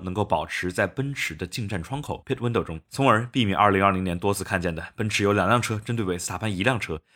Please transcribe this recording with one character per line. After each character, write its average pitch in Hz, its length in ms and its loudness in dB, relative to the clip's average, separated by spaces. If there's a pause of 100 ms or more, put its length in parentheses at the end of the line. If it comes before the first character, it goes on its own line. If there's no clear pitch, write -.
能 92 80 -6
够 104 100 0
保 78 220 0
持 - 260 -4
在 101 160 2
奔 139 260 -4
驰 - 220 -6
的 87 100 -8
进 104 220 -6
站 95 160 -4
窗 139 180 -8
口 - 240 -8
pit 135 120 -2
window 113 260 0
中， 80 160 -8 (100)
从 135 200 4
而 117 160 6
避 123 180 0
免 98 140 2
二 101 120 6
零 95 140 4
二 98 80 6
零 92 100 0
年 90 160 -2
多 101 160 0
次 92 120 -4
看 92 160 -2
见 87 120 -2
的 80 220 -10
奔 110 140 -2
驰 107 140 0
有 101 100 6
两 98 160 2
辆 120 120 4
车 113 220 -2
针 120 120 -4
对 110 100 -2
维 90 120 -2
斯 - 120 -8
塔 92 80 -6
潘 104 180 -2
一 92 80 -2
辆 123 160 2
车， 78 220 -6 (140)